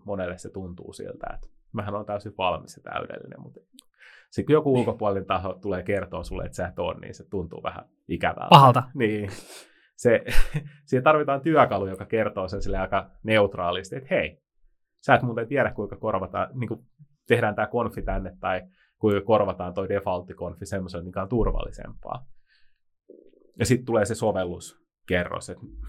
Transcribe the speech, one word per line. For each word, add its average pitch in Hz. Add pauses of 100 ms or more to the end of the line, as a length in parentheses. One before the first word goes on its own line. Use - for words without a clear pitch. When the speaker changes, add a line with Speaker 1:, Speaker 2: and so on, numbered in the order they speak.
Speaker 1:
monelle 92
se -
tuntuu 90
siltä, -
että - (240)
mähän 101
oon 104
täysin 104
valmis 90
ja -
täydellinen, -
mutta - (720)
sit -
kun 143
joku 151
Speaker 2:
Niin. 127
Speaker 1:
ulkopuolinen 104
taho 92
tulee 90
kertoa 90
sulle, 92
että 87
sä 90
et -
oo, 87
niin -
se -
tuntuu 87
vähän - (240)
ikävältä. -
Speaker 2:
Pahalta. 127 (120)
Speaker 1:
Niin. 107 (640)
Se, 117 (280)
<laughs> -
siihen 127
tarvitaan 147
työkalu, 127
joka 95
kertoo 104
sen 98
sille 98
aika 95 (120)
neutraalisti, 95
että 135
hei, 87 (640)
sä 139
et -
muuten 117
tiedä, 127
kuinka 104
korvataan, 95 (100)
niinku, 117 (440)
tehdään 113
tää 107
konfi 113
tänne, 95
tai 92 (360)
kuinka 101
korvataan 92
toi 95
defaultti-konfi 92
semmoiselle, 92
mikä 92
on 95
turvallisempaa. - (1300)
Ja 113
sit 127
tulee 113
se 104
sovelluskerros, 90
että - (240)